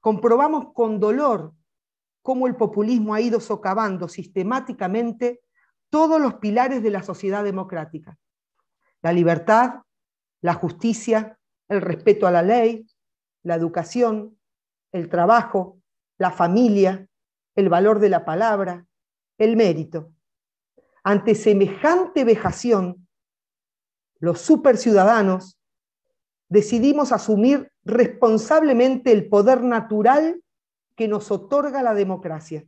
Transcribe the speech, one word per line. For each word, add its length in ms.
Comprobamos 720
con 260
dolor 540
cómo 260
el 80
populismo 580
ha 80
ido 180
socavando 680
sistemáticamente 1400
todos 280
los 160
pilares 460
de 80
la 140
sociedad 400
democrática. 720
La 100
libertad, 680
la 140
justicia, 840
el 120
respeto 440
a 60
la 100
ley, 460
la 100
educación, 840
el 160
trabajo, 680
la 140
familia, 760
el 140
valor 300
de 100
la 160
palabra, 600
el 180
mérito. 560
Ante 320
semejante 880
vejación, 840
los 240
superciudadanos 1160
decidimos 640
asumir 600
responsablemente 1300
el 180
poder 320
natural 800
que 140
nos 200
otorga 540
la 100
democracia 760